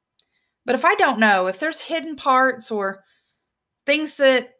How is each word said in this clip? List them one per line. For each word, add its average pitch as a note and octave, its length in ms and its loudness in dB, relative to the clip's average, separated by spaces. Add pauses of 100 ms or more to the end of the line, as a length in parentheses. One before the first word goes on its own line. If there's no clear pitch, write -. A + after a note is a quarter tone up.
(640)
But B3+ 100 0
if C4 100 -2
I G4 100 4
don't C#4+ 240 2
know, G3 280 4
if F#3 120 -6
there's D#4 220 -6
hidden D#4+ 340 -8
parts B3+ 560 0
or G3 320 -6 (840)
things D4+ 300 -2
that C4 440 2